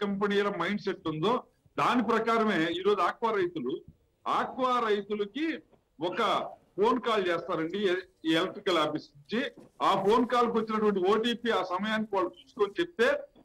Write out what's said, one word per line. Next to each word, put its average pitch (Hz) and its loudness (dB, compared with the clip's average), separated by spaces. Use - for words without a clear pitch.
కంపెనీల 202 0
మైండ్ 190 -2
సెట్ - -6
ఉందో 160 0
దాని 214 2
ప్రకారమే 220 2
ఈ 170 -4
రోజు 196 2
ఆక్వా 202 0
రైతులు, 175 -2
ఆక్వా 247 0
రైతులకి 208 -2
ఒక 180 0
ఫోన్ 233 2
కాల్ 214 0
చేస్తారండి, 170 -2
ఎ-, 180 -2
ఈ - 4
ఎలక్ట్రికల్ 180 0
ఆఫీస్ 151 -2
నుంచి. 247 -4
ఆ 190 2
ఫోన్ 247 4
కాల్కి 240 2
వచ్చినటువంటి 214 0
ఓటీపీ 226 0
ఆ 190 0
సమయానికి 202 -4
వాళ్ళు 180 0
చూసుకొని - -4
చెప్తే 240 2